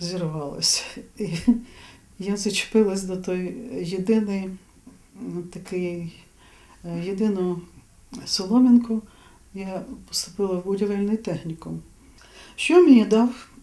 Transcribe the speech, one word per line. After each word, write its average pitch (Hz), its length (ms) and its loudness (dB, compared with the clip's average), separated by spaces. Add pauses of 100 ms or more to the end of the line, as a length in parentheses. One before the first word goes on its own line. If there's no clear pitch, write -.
зірвалась. 160 840 -4 (340)
І 202 100 -6 (920)
я 196 180 -4
зачепилась 196 680 0
до 185 140 -6
той 185 380 -6 (280)
єдиний, 196 680 -2 (720)
м, 175 200 -8 (100)
такий, 175 600 -8 (720)
е, 170 200 -8
єдину 190 560 -2 (680)
соломинку. 233 760 4 (520)
Я 190 280 -10 (260)
поступила 190 500 -4
в 175 60 -8
будівельний 202 520 0
технікум. 165 640 -8 (760)
Що 349 280 6
мені 247 200 10
дав 220 260 4 (320)